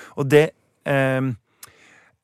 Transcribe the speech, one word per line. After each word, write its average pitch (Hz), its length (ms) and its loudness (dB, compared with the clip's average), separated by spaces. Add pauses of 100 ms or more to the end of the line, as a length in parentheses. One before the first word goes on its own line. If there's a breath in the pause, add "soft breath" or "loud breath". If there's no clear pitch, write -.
(160 loud breath)
Og 139 160 -4
det, 147 200 6 (340)
ehm, 135 480 -2 (920 soft breath)